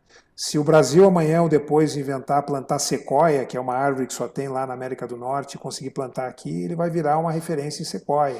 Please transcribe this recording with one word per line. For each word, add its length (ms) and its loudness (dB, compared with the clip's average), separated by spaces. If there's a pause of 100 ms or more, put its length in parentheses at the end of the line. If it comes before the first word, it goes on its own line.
(360)
Se 240 -4
o 40 2
Brasil 420 8
amanhã 360 4
ou 80 2
depois 460 2
inventar 480 -2
plantar 360 -2
sequoia, 680 2
que 100 -10
é 40 -4
uma 140 -4
árvore 320 0
que 80 -8
só 140 -6
tem 200 -8
lá 200 -4
na 60 -8
América 340 -8
do 80 -12
Norte, 380 -6
e 40 -14
conseguir 340 -10
plantar 360 -6
aqui, 360 -8
ele 120 -6
vai 140 -2
virar 300 0
uma 120 -2
referência 500 -6
em 40 -10
sequoia. 540 -2